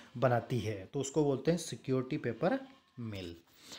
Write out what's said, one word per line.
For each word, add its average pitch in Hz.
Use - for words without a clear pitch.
बनाती 123
है, 98
तो -
उसको 151
बोलते 135
हैं 175
सिक्योरिटी 131
पेपर 156
मिल। 95